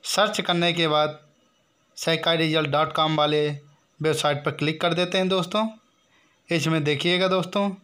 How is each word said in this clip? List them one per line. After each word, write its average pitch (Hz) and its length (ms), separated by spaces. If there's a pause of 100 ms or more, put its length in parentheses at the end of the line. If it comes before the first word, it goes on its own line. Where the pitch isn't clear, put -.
सर्च 208 380
करने 175 320
के 165 140
बाद 151 320 (760)
सरकारी 165 480
रिजल्ट 156 240
डॉट 151 240
कॉम 156 240
वाले 151 300 (520)
वेबसाइट 151 460
पर 147 60
क्लिक 156 300
कर 170 120
देते 180 240
हैं 185 120
दोस्तों। 190 380 (840)
इसमें 160 340
देखिएगा 175 440
दोस्तों 190 440 (120)